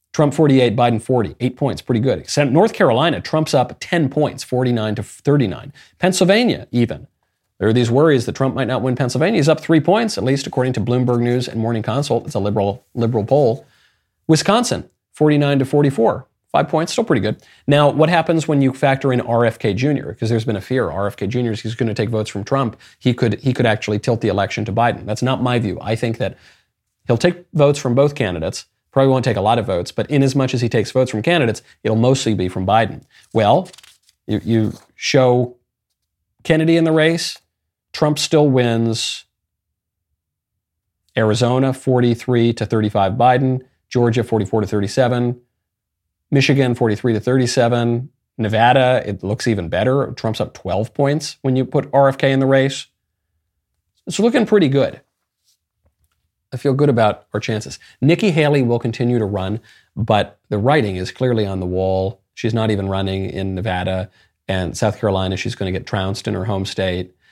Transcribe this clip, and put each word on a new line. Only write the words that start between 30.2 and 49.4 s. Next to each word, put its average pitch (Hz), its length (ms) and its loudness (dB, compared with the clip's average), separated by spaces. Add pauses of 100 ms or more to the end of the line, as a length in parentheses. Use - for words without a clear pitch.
as 135 120 0
much 135 200 0
as 120 60 -2
he 120 60 -2
takes 113 220 -2
votes 131 220 0
from 104 100 -4
candidates, 139 400 0 (220)
it'll 110 120 0
mostly 120 380 2
be 92 160 -2
from 92 160 -6
Biden. 110 380 0 (300)
Well, 117 360 2 (560)
you, 110 180 -2
you 110 300 0 (220)
show 127 640 2 (840)
Kennedy 160 320 2
in 165 100 2
the 160 60 2
race, 160 460 0 (560)
Trump 147 240 0
still 151 300 2
wins. 117 800 0 (1900)
Arizona, 123 560 2
forty-three 120 800 2
to 113 120 -4
thirty-five 104 500 0
Biden. 127 480 2 (260)
Georgia, 120 340 0
forty-four 107 380 -2
to 98 60 -4
thirty-seven. 120 760 -2 (880)
Michigan, 135 420 2
forty-three 117 380 0
to 110 80 0
thirty-seven. 120 920 0 (280)
Nevada, 123 680 4
it 98 200 -8
looks 107 200 -4